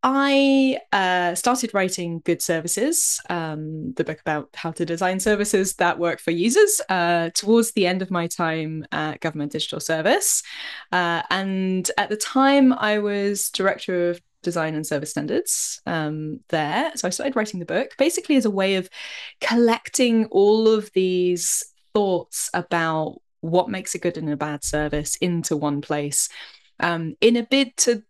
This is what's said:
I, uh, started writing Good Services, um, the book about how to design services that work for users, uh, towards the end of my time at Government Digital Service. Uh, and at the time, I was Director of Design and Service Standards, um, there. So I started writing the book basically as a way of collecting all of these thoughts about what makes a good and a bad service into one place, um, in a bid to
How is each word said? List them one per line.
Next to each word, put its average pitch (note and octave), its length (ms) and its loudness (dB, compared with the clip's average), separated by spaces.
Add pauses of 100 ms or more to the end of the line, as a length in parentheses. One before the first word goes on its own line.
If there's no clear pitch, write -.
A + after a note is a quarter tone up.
I, C#4 760 4 (140)
uh, F3+ 420 2
started A#3+ 380 0
writing F#3 500 -2
Good E3 180 0
Services, F#3+ 760 0 (100)
um, D#3 640 -6
the D#3+ 120 -2
book D#3 160 -8
about D3+ 320 -4
how - 180 -8
to E3+ 140 -4
design F3+ 340 -2
services G#3 560 0
that F3 240 0
work E3+ 220 -2
for E3 100 -2
users, A#3 560 4
uh, F3 460 2
towards A3+ 380 4
the F#3+ 160 2
end F#3 140 0
of F3+ 80 -6
my F3 180 0
time D#3+ 640 -2
at D#3 280 -4
Government D3+ 320 -4
Digital - 300 -6
Service. F#3 640 0 (500)
Uh, E3+ 360 0
and F#3+ 680 0
at G3+ 120 0
the G#3+ 80 -4
time, C4+ 560 4
I G#3+ 260 0
was G3+ 500 -2
Director F3+ 640 0
of F3 100 -6 (200)
Design D#3+ 340 -2
and D3+ 120 -6
Service D3+ 220 -4
Standards, - 760 -4
um, D#3 540 -4 (100)
there. E3+ 460 -2
So - 120 -4
I F#3 40 -2
started - 240 -4
writing G#3+ 240 -2
the E3+ 60 -8
book F3+ 320 -4
basically D#4 400 2
as A3 80 2
a G#3 60 2
way F#3+ 240 0
of F#3 140 -4 (520)
collecting A3+ 840 2
all G#3+ 400 6
of G#3+ 260 2
these F3+ 720 0 (300)
thoughts G3 600 -2
about E3 680 -2 (200)
what E3+ 280 0
makes F#3+ 260 -8
a F3 40 -6
good E3+ 180 -4
and D#3+ 120 -6
a D3 80 -4
bad D3+ 260 -6
service D3+ 540 -2
into E3+ 400 -2
one C#3+ 240 -2
place, D3 480 -4 (520)
um, E3 400 -2
in A#3+ 160 6
a A#3 60 -2
bid C4+ 340 0
to A#3 320 2